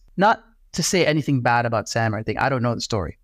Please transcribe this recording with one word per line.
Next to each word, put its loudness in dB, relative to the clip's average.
Not 2
to -4
say 2
anything 0
bad 2
about -2
Sam 0
or -4
anything, -4
I 0
don't 0
know 0
the -8
story, -4